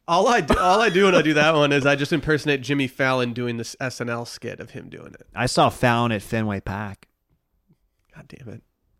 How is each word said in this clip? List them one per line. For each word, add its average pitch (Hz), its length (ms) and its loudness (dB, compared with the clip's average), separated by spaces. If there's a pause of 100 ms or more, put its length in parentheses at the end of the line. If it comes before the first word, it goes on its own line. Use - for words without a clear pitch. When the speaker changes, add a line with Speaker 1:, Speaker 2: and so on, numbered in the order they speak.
Speaker 1:
All 185 220 2
I 240 120 4
do, 156 180 0
all 185 220 4
I 226 80 2
do 190 160 2
when 190 100 6
I 165 80 6
do 151 120 0
that 151 200 4
one 147 180 4
is 139 140 2
I 143 80 4
just 143 180 -2
impersonate 143 500 0
Jimmy 135 260 -2
Fallon 127 440 0
doing 120 260 -4
this - 220 -10
S 131 200 -8
N 120 80 -6
L 120 160 -6
skit - 360 -12
of - 100 -16
him 87 180 -16
doing 78 260 -18
it. - 200 -20
Speaker 2:
I 120 120 -2
saw 147 240 4
Fallon 120 420 2
at 101 100 -4
Fenway 107 380 -4
Park. 98 460 -10 (1080)
Speaker 1:
God - 140 -20
damn - 260 -20
it. 113 80 -18 (380)